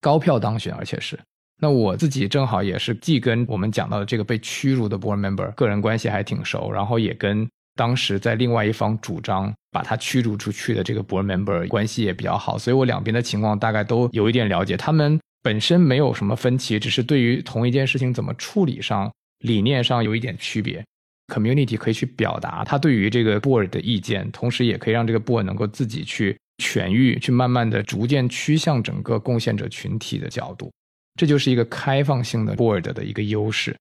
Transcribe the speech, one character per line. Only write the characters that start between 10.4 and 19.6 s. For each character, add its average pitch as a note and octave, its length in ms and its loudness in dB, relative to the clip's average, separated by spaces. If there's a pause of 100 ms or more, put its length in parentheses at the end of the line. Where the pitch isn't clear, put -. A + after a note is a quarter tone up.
去 - 220 -4
的 G2 100 0
这 A2 100 -4
个 G#2+ 80 -2
board G2 220 -2
member F#2 420 0
关 G#2+ 180 0
系 G#2+ 200 -2
也 F#2+ 80 0
比 F2+ 100 -6
较 F2+ 140 -2
好， - 200 -2
所 - 160 0
以 C3 40 4
我 C3+ 80 4
两 G2+ 180 0
边 A2 100 -2
的 A#2 80 2
情 G#2+ 200 -2
况 G#2+ 180 2
大 A2+ 140 0
概 G#2+ 100 0
都 A#2+ 300 2
有 G#2+ 160 2
一 A#2 40 2
点 A#2 160 2
了 F#2 160 2
解。 F#2 120 -2
他 - 160 0
们 D3+ 260 4 (240)
本 A2 180 0
身 F3 200 4
没 C3+ 160 6
有 C3+ 160 2
什 A2 120 -4
么 G#2+ 120 0
分 B2+ 220 2
歧， A2 200 0
只 A2+ 120 -2
是 B2+ 120 0
对 C#3 180 2
于 A#2+ 220 2
同 A#2 240 -2
一 B2 40 2
件 C3+ 160 2
事 B2+ 120 0
情 B2+ 140 0
怎 - 100 -4
么 C3+ 120 -4
处 - 300 0
理 A#2+ 180 -2
上、 G2+ 280 -2 (300)
理 A2+ 220 2